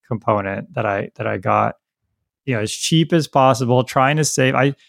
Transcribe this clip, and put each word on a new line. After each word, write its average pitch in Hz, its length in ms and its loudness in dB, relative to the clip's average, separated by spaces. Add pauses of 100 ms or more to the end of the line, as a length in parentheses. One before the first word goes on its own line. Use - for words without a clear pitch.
component 104 680 -4
that 117 120 -4
I, 101 280 -4
that 110 120 -8
I 107 120 -4
got. 107 380 0 (680)
You 131 120 -4
know, 107 60 -4
as 110 100 -6
cheap 165 400 0
as 165 160 0
possible, 127 560 2
trying 139 320 0
to 156 80 0
save. 131 300 0
I, 135 200 2 (140)